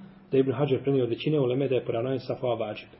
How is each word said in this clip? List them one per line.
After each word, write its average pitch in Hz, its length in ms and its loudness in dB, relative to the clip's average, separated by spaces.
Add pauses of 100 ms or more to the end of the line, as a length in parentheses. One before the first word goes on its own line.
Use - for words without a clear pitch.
(320)
da 135 60 4
je 135 40 6
Ibn 135 100 2
Hajar 127 320 0
prenio 139 200 2
od 117 60 0
većine 151 300 0
uleme 131 280 2
da 127 80 2
je 113 100 0
poravnavanje 123 340 -2
safova 123 360 -2
vađib. 110 320 -6 (120)